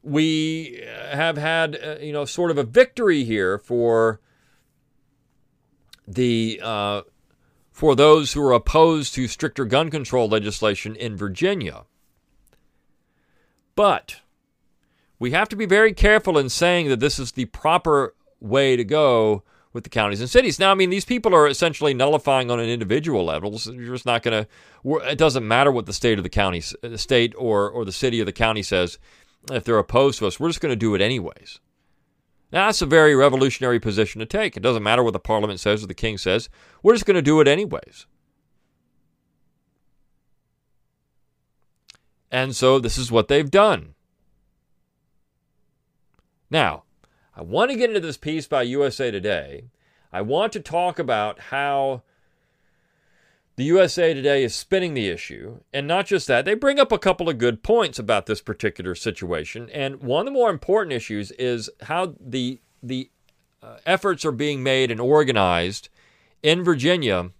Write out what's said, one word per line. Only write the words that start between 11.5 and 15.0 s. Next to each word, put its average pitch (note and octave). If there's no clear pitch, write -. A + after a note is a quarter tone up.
But G3